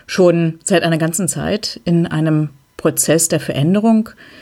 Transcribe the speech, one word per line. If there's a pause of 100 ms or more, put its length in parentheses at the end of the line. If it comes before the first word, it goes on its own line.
schon
seit
einer
ganzen
Zeit
in
einem (260)
Prozess
der
Veränderung. (320)